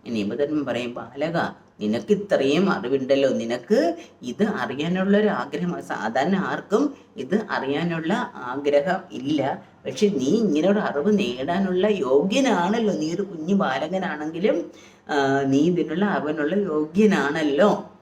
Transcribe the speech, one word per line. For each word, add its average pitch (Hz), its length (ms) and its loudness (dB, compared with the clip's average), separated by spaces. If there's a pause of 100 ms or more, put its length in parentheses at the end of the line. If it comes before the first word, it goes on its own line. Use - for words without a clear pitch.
ഇനി 117 160 -4
യമധർമ്മൻ 139 440 -2
പറയും, 120 300 -6
ബാലക, 135 420 -6 (440)
നിനക്ക് 208 320 0
ഇത്രയും 151 580 2
അറിവുണ്ടല്ലോ, 135 580 2
നിനക്ക് 123 680 0 (260)
ഇത് 120 200 -4
അറിയാനുള്ള 170 760 0
ഒരു 208 100 4
ആഗ്രഹം. 143 540 -4
സാധാരണ 131 540 0
ആർക്കും 180 580 0 (220)
ഇത് 147 240 -2 (100)
അറിയാനുള്ള 160 840 -2
ആഗ്രഹം 143 680 -2 (120)
ഇല്ല. 139 500 -4 (240)
പക്ഷെ 202 220 0
നീ 254 160 0
ഇങ്ങനെ 196 460 2
ഒരു 208 80 2
അറിവ് 175 400 0
നേടാനുള്ള 180 680 0
യോഗ്യനാണല്ലോ. 196 1080 2
നീ 156 200 -2
ഒരു 196 80 -4
കുഞ്ഞു 175 320 -4
ബാലകനാണെങ്കിലും, 165 1160 -2 (360)
ആ, 139 320 2
നീ 135 200 4
ഇതിനുള്ള, 165 440 2
അവനുള്ള 151 500 0
യോഗ്യനാണല്ലോ. 160 1400 2 (120)